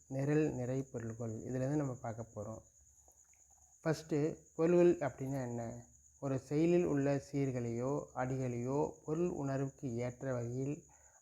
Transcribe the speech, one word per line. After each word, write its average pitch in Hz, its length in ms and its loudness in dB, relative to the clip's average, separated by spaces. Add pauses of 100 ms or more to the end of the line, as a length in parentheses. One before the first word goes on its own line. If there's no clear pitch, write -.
நிரல் 143 440 2
நிறை 127 300 -2
பொருள்கொள், 113 500 -6
இதுலேருந்து 127 440 -2
நம்ம 139 180 0
பார்க்க 117 320 -8 (100)
போறோம். 110 260 -8 (1200)
ஃபஸ்ட்டு 156 540 0 (180)
பொருள்கள் 175 540 6
அப்படின்னா 135 380 -4
என்ன? 120 360 -6 (360)
ஒரு 135 200 -2
செயலில் 170 460 4
உள்ள 139 460 2
சீர்களையோ 127 720 0 (120)
அடிகளையோ 131 760 0 (140)
பொருள் 165 220 0
உணர்வுக்கு 139 680 -2
ஏற்ற 123 380 -4
வகையில் 127 500 -4 (380)